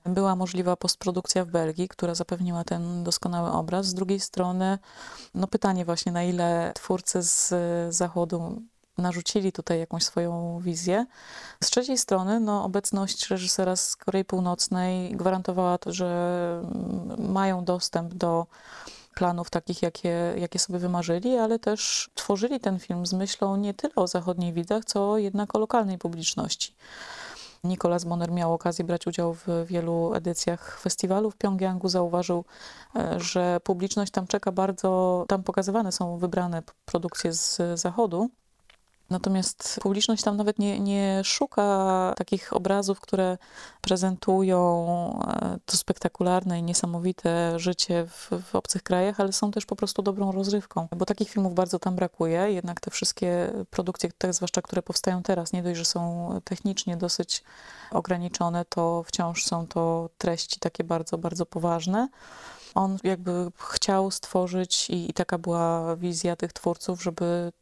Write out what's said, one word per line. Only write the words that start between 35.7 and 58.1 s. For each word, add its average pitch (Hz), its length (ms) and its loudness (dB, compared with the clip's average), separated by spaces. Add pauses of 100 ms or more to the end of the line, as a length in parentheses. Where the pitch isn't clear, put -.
są 175 260 -2
wybrane 175 440 0
p-, - 100 -16 (120)
produkcje 170 480 -2
z 170 480 0
Zachodu. 190 500 2 (800)
Natomiast 185 720 0
publiczność 208 400 2
tam 208 140 2
nawet 208 220 0
nie, 202 220 0
nie 196 440 2
szuka 190 920 2
takich - 360 -4
obrazów, 196 480 0
które 185 380 0 (420)
prezentują, 185 800 2 (640)
e, - 400 -2
to - 100 0
spektakularne 180 800 0
i 170 40 -2
niesamowite 170 960 0
życie 175 480 0
w, - 240 -12 (200)
w - 40 -4
obcych - 280 0
krajach, 190 380 2
ale 196 120 2
są 208 180 0
też 208 160 -4
po 202 100 -4
prostu 196 260 -2
dobrą 196 300 2
rozrywką, 196 640 0
bo 180 100 2
takich - 240 0
filmów 190 240 2
bardzo 180 240 2
tam 185 180 0
brakuje. 180 560 2
Jednak 175 280 -4
te - 100 -8
wszystkie 175 640 0 (180)
produkcje, 180 480 -2
te 185 140 2
zwłaszcza, 180 300 0
które - 200 -2
powstają 180 400 0
teraz, 175 300 0
nie 180 100 0
dość, 175 160 -2
że 170 60 -2
są 170 460 -2 (140)
technicznie 190 520 -2
dosyć - 480 -2 (460)
ograniczone, 175 720 0